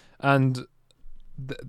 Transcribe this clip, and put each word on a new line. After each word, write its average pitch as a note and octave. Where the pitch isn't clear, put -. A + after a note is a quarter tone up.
and C3+
th-, -